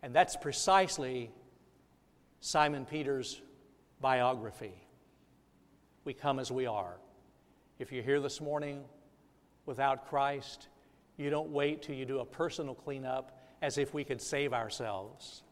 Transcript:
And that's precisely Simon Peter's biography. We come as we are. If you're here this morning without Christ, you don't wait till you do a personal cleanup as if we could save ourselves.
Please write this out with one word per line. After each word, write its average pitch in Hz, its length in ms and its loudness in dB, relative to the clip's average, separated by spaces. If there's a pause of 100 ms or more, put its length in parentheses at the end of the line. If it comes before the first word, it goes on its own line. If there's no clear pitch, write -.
And 127 100 -8
that's 180 220 6
precisely 139 960 2 (1080)
Simon 147 460 2
Peter's 139 560 -2 (600)
biography. 123 720 2 (1300)
We 139 100 -6
come 139 260 0
as 127 120 -4
we 127 140 0
are. 95 320 -2 (840)
If 131 120 -10
you're 127 120 -6
here 139 160 4
this 143 220 -4
morning 147 420 -4 (840)
without 135 420 0
Christ, 139 600 0 (480)
you 143 140 -2
don't 151 200 0
wait 147 320 2
till 143 140 -8
you 131 100 -6
do 135 140 -2
a 120 60 -4
personal 160 500 -2
cleanup 131 640 -6 (220)
as 139 160 0
if 139 160 2
we 147 100 -2
could 127 180 -4
save 143 320 0
ourselves. 110 880 -4 (100)